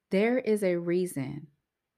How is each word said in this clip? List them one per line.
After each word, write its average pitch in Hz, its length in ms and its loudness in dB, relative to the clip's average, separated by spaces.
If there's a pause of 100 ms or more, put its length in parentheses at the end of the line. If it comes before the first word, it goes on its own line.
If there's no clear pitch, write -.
(120)
there 220 260 2
is 214 260 0
a 180 140 2
reason 170 720 -2 (500)